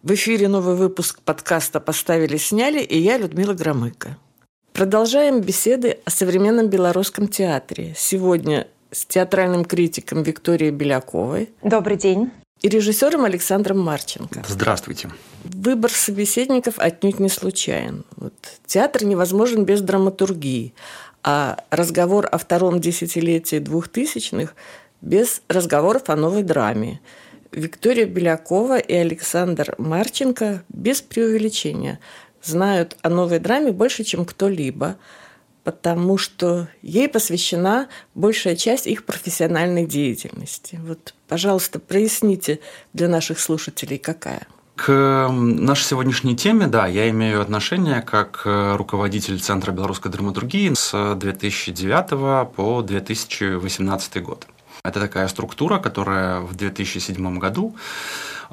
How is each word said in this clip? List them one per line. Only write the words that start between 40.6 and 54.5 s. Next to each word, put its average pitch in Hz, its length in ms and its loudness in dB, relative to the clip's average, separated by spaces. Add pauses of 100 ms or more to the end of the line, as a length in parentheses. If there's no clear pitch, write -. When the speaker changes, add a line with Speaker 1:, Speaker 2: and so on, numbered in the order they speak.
Speaker 1:
Вот, 160 340 -14 (120)
пожалуйста, 180 520 0
проясните 196 800 0 (340)
для 170 140 0
наших 165 320 0
слушателей, 151 580 -4
какая. - 500 -8 (280)
Speaker 3:
К, - 160 0 (360)
м, 120 380 2
нашей 139 180 2
сегодняшней 127 540 0
теме, 202 300 4
да, 110 200 4
я 101 220 2
имею 110 320 2
отношение 123 600 0
как, - 440 -2
э, 101 320 2
руководитель 101 640 -2
Центра 95 320 -2
белорусской 95 360 -4
драматургии 120 640 -2
с 104 420 -2
две 98 180 -4
тысячи 98 400 -6
девятого 135 720 0
по 120 360 -2
две 98 200 -4
тысячи 98 540 -4
восемнадцатый 95 640 -4
год. - 260 -12 (360)